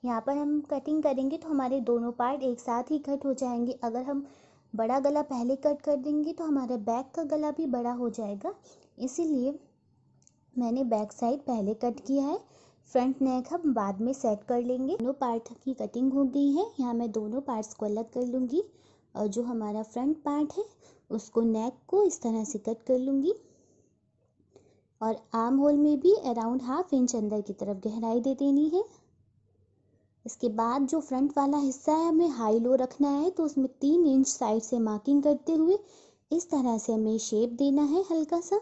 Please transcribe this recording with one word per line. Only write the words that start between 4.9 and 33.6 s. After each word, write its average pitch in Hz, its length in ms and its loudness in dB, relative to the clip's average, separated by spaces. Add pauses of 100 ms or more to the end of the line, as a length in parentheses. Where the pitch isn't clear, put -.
गला 285 240 2
पहले 262 340 -2
कट 294 240 0
कर 294 160 0
देंगे 302 360 -2
तो 330 120 -8
हमारा 262 380 -2
बैक 233 320 -4
का 330 100 -2
गला 302 260 -2
भी 320 160 -4
बड़ा 240 260 -2
हो 240 160 -4
जाएगा, 220 440 -8 (440)
इसीलिए 277 600 -2 (960)
मैंने 240 300 0
बैक 214 280 -2
साइड 254 300 -2
पहले 220 340 -2
कट 240 240 -2
किया 269 240 0
है। 320 120 -2 (580)
फ्रंट 262 260 2
नेक 254 320 0
हम 330 200 0
बाद 196 280 -2
में 247 140 0
सेट 214 280 -2
कर 240 180 0
लेंगे। 254 360 -2
दोनों 247 180 -2
पार्ट 233 400 -4
की - 200 -6
कटिंग 247 380 -2
हो 277 140 4
गई 285 240 2
है। 370 180 0 (100)
यहाँ 240 140 0
मैं 233 200 -2
दोनों 220 300 -4
पार्ट्स 220 300 -6
को 214 120 -6
अलग 214 280 -4
कर 247 140 -2
लूँगी 254 360 -2 (520)
और 208 140 -2
जो 226 160 -4
हमारा 220 400 -4
फ्रंट 277 380 -4
पार्ट 294 300 -2
है 427 160 -6 (400)
उसको - 340 -2
नेक 226 440 -2
को 403 160 4
इस 359 180 0
तरह 226 240 -2
से 202 160 -8
कट 226 220 -6
कर 254 160 2
लूँगी 277 340 0 (1700)
और 220 160 -2 (180)
आर्म 233 220 2
होल 294 180 6
में 294 240 4
भी 370 140 8 (140)
around 233 360 -2
हाफ 294 300 -2
इंच 247 220 2
अंदर 214 260 -2
की 208 120 -8
तरफ 202 260 -6
गहराई 226 400 -2
दे 262 160 0
देनी 277 340 2
है। 359 140 0 (1400)
इसके - 260 -6
बाद 233 360 0
जो 320 140 0
फ्रंट 285 360 0
वाला 285 200 2
हिस्सा 285 360 0
है 330 140 2
हमें 330 220 4
हाई 226 300 2
लो 247 160 4
रखना 262 340 2
है, 285 200 2
तो 349 140 -2
उसमें 277 280 0